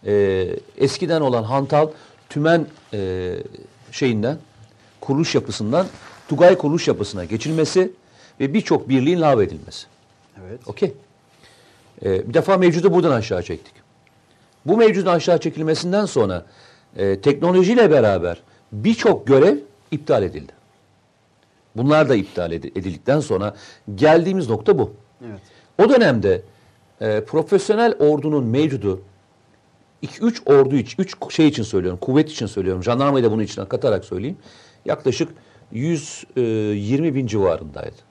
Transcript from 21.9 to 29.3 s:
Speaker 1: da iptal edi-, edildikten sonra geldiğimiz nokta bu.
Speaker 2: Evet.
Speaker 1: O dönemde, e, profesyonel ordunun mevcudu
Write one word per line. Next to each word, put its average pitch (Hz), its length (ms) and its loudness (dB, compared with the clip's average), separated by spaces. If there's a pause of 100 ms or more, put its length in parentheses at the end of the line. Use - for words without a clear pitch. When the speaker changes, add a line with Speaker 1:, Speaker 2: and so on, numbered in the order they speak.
Speaker 1:
da 131 60 6
iptal 87 360 -4
edi-, 85 240 -10
edildikten 95 440 -2
sonra 104 360 -4 (400)
geldiğimiz 160 540 2
nokta 131 300 0
bu. - 140 -4 (340)
Speaker 2:
Evet. 101 120 -18 (380)
Speaker 1:
O 220 120 4
dönemde, 127 520 2 (600)
e, 107 220 -2
profesyonel 202 760 2
ordunun 147 440 2
mevcudu 117 580 0 (1000)